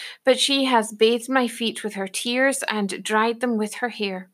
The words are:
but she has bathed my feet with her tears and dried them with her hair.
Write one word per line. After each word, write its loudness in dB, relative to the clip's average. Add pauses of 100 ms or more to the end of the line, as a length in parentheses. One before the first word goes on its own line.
(240)
but 4
she 2
has 2
bathed 4
my 2
feet -4
with -6
her -4
tears 0
and -4
dried 0
them 0
with -4
her -4
hair. -6